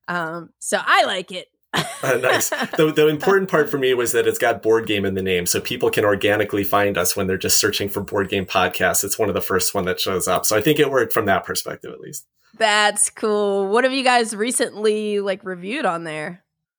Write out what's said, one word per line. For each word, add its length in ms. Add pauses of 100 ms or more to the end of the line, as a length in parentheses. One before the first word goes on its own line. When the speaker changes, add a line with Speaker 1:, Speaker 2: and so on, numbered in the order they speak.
Speaker 1:
Um, 420 (100)
so 240
I 220
like 260
it. 160 (260)
<laughs> 80 (220)
Speaker 2:
Uh, 140
nice. 320
The, 460
the 120
important 420
part 200
for 100
me 160
was 160
that 160
it's 100
got 240
board 240
game 200
in 100
the 80
name, 240
so 120
people 300
can 160
organically 580
find 340
us 180
when 100
they're 120
just 220
searching 300
for 120
Board 280
Game 160
Podcasts. 580
It's 140
one 100
of 80
the 60
first 320
one 120
that 140
shows 280
up. 180
So 100
I 60
think 180
it 120
worked 220
from 120
that 200
perspective, 460
at 80
least. 280 (300)
Speaker 1:
That's 520
cool. 600
What 160
have 80
you 100
guys 320
recently, 840
like, 240
reviewed 420
on 180
there? 400 (340)